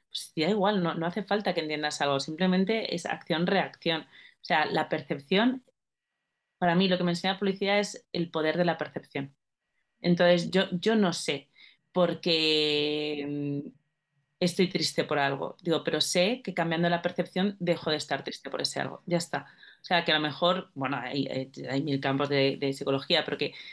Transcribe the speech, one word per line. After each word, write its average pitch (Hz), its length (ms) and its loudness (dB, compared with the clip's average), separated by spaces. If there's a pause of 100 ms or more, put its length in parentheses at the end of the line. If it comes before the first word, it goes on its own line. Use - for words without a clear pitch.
pues, - 280 -12
da 156 140 2
igual, 202 320 2
no, 165 120 0
no 165 120 -2
hace 190 160 -4
falta 202 300 0
que 170 80 -2
entiendas 151 400 -4
algo, 143 180 2
simplemente 185 760 0
es 175 120 -6
acción-reacción. 165 960 0
O - 420 -20
sea, 156 220 2
la 156 220 0
percepción, 190 720 0 (960)
para 175 180 2
mí 190 120 4
lo 180 100 2
que 180 60 -2
me 175 80 2
enseña 185 220 0
la 190 60 -6
publicidad 196 400 2
es - 340 -6
el 170 180 -4
poder 156 260 0
de 175 80 4
la 165 120 0
percepción. - 580 -8 (640)
Entonces, 175 500 4
yo, 185 200 4
yo 214 240 2
no 190 180 4
sé - 360 -6 (440)
por 170 280 2
qué, 147 1400 0
mm, - 40 -12 (720)
estoy 180 300 0
triste 160 360 -2
por 147 140 0
algo, 139 440 -2
digo, 156 200 0
pero 156 180 -2
sé 202 420 0
que 190 100 -8
cambiando 165 360 0
la 170 120 0
percepción 180 580 -2
dejo 165 320 -2
de 151 60 0
estar 143 260 -4
triste - 280 -12
por - 100 -4
ese 139 200 -4
algo, - 260 -8
ya 170 100 0
está. - 300 -4 (340)
O - 40 -20
sea, 170 200 0
que 170 80 0
a - 20 4
lo 151 60 2
mejor, 175 540 0
bueno, 135 220 -4
hay, 135 300 -4
hay, 135 240 -6 (180)
hay 135 140 -2
mil 139 180 -2
campos 139 280 0
de, 139 300 2
de 139 140 0
psicología, 139 520 0
pero 147 120 -4
que 139 160 -4 (200)